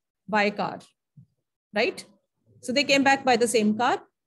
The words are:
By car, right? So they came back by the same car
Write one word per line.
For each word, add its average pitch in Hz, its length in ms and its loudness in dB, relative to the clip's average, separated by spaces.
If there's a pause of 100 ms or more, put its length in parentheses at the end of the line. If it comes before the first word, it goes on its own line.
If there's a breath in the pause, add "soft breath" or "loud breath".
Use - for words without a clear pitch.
(280)
By 208 220 0
car, 202 300 -6 (960)
right? 262 280 -2 (580)
So 254 120 -6
they 285 100 0
came 277 200 2
back 269 200 2
by 254 120 4
the 240 120 2
same 214 300 0
car 269 240 -2 (260)